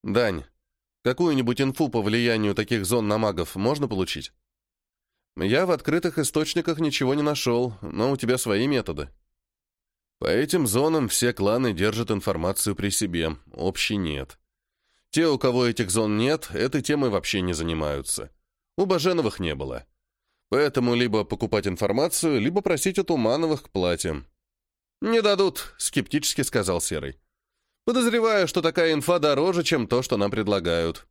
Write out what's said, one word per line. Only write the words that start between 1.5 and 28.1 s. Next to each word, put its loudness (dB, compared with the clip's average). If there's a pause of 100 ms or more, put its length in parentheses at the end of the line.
инфу 0
по 0
влиянию 2
таких -2
зон 0
на 2
магов -2
можно 0
получить?" -6 (1040)
"Я 2
в 0
открытых 0
источниках -2
ничего 0
не -2
нашёл, 0
но -2
у 0
тебя 0
свои 0
методы". -4 (1080)
"По -6
этим 2
зонам 2
все 0
кланы 0
держат -2
информацию -2
при -2
себе, -2 (160)
общей -2
нет. -6 (760)
Те, 2
у 2
кого 2
этих -2
зон 0
нет, 0
этой -2
темой 0
вообще -2
не 0
занимаются. -4 (480)
У 2
Баженовых 0
не -2
было. -8 (640)
Поэтому 2
либо 2
покупать -2
информацию, 0
либо 0
просить 0
у 0
Тумановых 0
к -20
плате". -2 (800)
"Не 2
дадут", 0
скептически -2
сказал 0
Серый. -6 (680)
"Подозреваю, 2